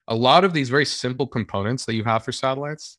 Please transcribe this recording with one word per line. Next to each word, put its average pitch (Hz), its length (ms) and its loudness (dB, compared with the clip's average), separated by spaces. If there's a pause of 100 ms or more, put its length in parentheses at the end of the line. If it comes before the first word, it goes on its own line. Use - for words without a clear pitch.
A 113 80 -2
lot 131 300 6
of 185 80 0
these 139 160 -2
very 143 160 2
simple 127 420 -4
components 107 600 -4
that 117 80 -4
you 107 100 -2
have 113 200 0
for 127 60 -6
satellites, 139 680 -6